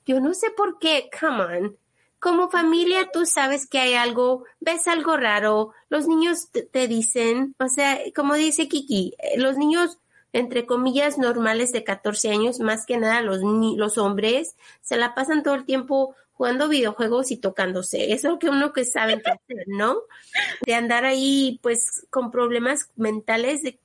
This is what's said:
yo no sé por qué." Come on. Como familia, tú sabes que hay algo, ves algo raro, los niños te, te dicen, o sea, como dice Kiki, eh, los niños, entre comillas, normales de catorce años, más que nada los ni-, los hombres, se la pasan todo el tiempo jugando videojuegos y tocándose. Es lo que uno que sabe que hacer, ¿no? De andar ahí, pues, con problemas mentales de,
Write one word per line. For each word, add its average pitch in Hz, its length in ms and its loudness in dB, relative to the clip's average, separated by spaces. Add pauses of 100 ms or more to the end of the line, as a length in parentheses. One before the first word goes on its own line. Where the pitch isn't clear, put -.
yo 262 140 2
no 302 140 0
sé 440 160 -2
por 403 280 -2
qué." 311 300 0 (100)
Come 254 240 0
on. 180 340 -4 (420)
Como 349 320 2
familia, 349 600 2
tú 330 140 0
sabes 277 400 0
que 269 140 -2
hay 254 140 2
algo, 247 500 0 (160)
ves 330 260 -2
algo 320 300 0
raro, 214 560 2 (160)
los 294 180 0
niños 330 460 2
te, 226 100 -2
te 254 240 -2
dicen, 233 720 0
o 254 100 0
sea, 277 300 0 (160)
como 285 200 2
dice 311 340 2
Kiki, 269 500 -2
eh, - 220 -2
los 262 160 2
niños, 330 420 2 (340)
entre 240 320 -2
comillas, 262 540 0
normales 240 540 0
de 226 100 -4
catorce 208 480 -4
años, 220 300 0
más 220 260 -2
que 240 100 -2
nada 226 260 2
los 190 200 -2
ni-, 220 340 2
los 208 220 -2
hombres, 220 560 0 (280)
se - 140 -4
la 240 200 0
pasan 285 260 0
todo 285 120 2
el 262 100 -4
tiempo 262 500 0 (180)
jugando 262 360 0
videojuegos 240 640 0
y 214 60 -6
tocándose. 190 760 -2
Es 269 100 -2
lo 339 160 0
que 330 120 0
uno 285 220 2
que 254 120 0
sabe 220 360 0
que 659 120 -2
hacer, 240 340 -8
¿no? 214 300 0 (680)
De 233 120 0
andar 233 280 0
ahí, 269 560 2
pues, - 500 -2
con 247 200 -2
problemas 240 640 0
mentales 226 720 -2
de, 254 200 -8